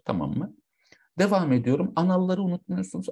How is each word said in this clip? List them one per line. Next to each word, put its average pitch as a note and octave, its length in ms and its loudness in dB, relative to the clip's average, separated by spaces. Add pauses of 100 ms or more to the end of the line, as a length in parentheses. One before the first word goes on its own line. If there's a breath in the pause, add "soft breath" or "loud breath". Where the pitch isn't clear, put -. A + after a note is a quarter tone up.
tamam D2+ 320 -4
mı? G3 180 -6 (640 soft breath)
Devam F#3+ 340 2
ediyorum. B2+ 420 2
Analları F#3 460 2
unutmuyorsunuz. F#3 720 -4